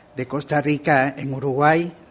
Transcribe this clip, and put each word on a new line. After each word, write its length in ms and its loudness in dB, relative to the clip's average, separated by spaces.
de 100 -8
Costa 360 -2
Rica 560 2
en 160 -8
Uruguay, 580 2